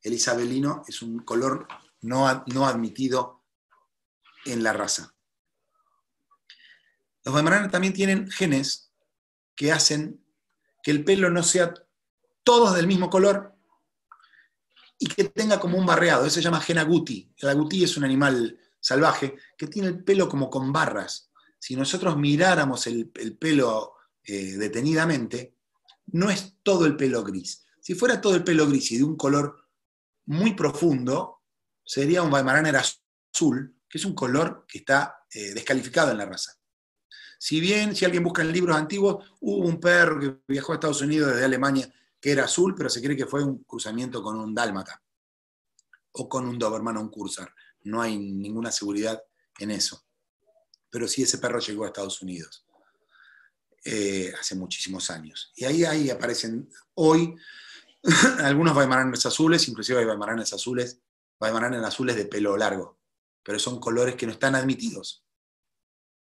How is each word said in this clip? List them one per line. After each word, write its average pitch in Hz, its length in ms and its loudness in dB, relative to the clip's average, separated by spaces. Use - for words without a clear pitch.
el 110 100 -6
isabelino 127 760 -2
es - 140 -14
un 117 200 -8
color 131 460 -2
no 131 260 0
ad-, 131 180 -2
no 131 200 0
admitido 123 760 -2
en 117 180 -4
la 110 100 2
raza. 98 420 -6
Los 131 100 -2
Weimaraner 190 360 4
también 190 220 0
tienen 190 380 0
genes 139 600 -2
que 147 180 0
hacen 151 520 0
que 151 80 0
el 147 140 2
pelo 190 240 4
no 175 140 2
sea 170 320 2
todos 233 320 8
del 170 120 2
mismo 185 240 2
color 196 440 4
y - 80 -4
que - 180 0
tenga 214 360 0
como 175 160 -2
un 185 80 2
barreado. 160 400 4
Eso 151 120 0
se 165 60 0
llama 165 180 2
gen 170 180 0
agouti. 156 580 0
El 139 140 -2
agouti 151 340 2
es 175 140 0
un 143 60 0
animal 131 540 2
salvaje 139 560 0
que 156 80 -10
tiene 190 220 -4
el 180 140 -6
pelo 196 260 4
como 135 200 -2
con 131 240 -4
barras. 107 580 -4
Si - 180 -10
nosotros 165 400 -2
miráramos 147 680 2
el, 117 300 -4
el 110 200 -10
pelo, 127 580 0
eh, 95 320 -8
detenidamente, 123 1000 -2
no 180 180 2
es - 320 -4
todo 175 240 4
el 143 100 2
pelo 123 260 0
gris. 95 440 -10
Si - 140 -8
fuera 233 260 2
todo 202 140 4
el 170 100 2
pelo 160 220 4
gris 139 260 2
y 113 40 0
de 131 80 4
un 156 120 0
color 143 520 0
muy 190 300 0
profundo, 135 880 0
sería 160 380 0
un 151 100 2
Weimaraner 139 440 4
azul, - 1000 -2
que - 100 -8
es - 80 -6
un 190 80 -4
color 135 520 -2
que - 120 -16
está, - 520 0
eh, 104 220 -10
descalificado 131 600 0
en 107 60 -4
la 101 60 -6
raza. - 320 -12
Si 156 200 -2
bien, 208 380 0
si 190 80 0
alguien 175 180 2
busca 170 200 0
en 160 100 0
libros 175 240 2
antiguos, 196 540 0
hubo 202 260 -2
un 165 140 0
perro 170 400 6
que 135 260 -4
viajó 139 260 -4
a - 20 -2
Estados 151 260 -2
Unidos 147 320 2
desde 123 140 2
Alemania 131 440 0
que 143 120 0
era 135 120 2
azul, 185 300 2
pero 135 160 -4
se 120 100 -6
cree 139 160 -2
que 131 80 -4
fue 143 180 -2
un 135 220 -4
cruzamiento 117 580 -8
con 107 160 -8
un 110 160 -8
dálmata 104 480 -6
o - 160 -8
con 123 180 -2
un 123 120 -6
Doberman 110 400 -4
o - 20 -6
un 107 80 -8
Kursaar. 98 460 -12
No 113 180 -6
hay 110 160 -4
ninguna 101 520 -8
seguridad 104 520 -4
en 104 120 -8
eso. - 340 -6
Pero 113 180 -6
sí 135 140 -2
ese 120 160 0
perro 120 220 -2
llegó 107 240 -8
a - 20 -6
Estados 98 340 -10
Unidos, 90 460 -14
eh, 98 540 -4
hace - 160 -8
muchísimos 92 540 -8
años. 80 480 -14
Y 120 80 -8
ahí, 160 200 2
ahí 151 260 0
aparecen 120 580 -6
hoy 165 400 4
<laughs> - 380 6
algunos 143 360 4
Weimaraners 131 480 2
azules, 160 420 2
inclusive 120 340 -2
hay 113 40 2
Weimaraners 107 480 -4
azules, 123 480 -6
Weimaraner 113 440 -2
azules 120 320 -2
de 101 100 -2
pelo 104 280 -2
largo, 98 440 -4
pero 104 160 -6
son 127 220 -6
colores 123 340 0
que 123 120 -6
no 110 60 -6
están 135 220 0
admitidos. 131 720 -4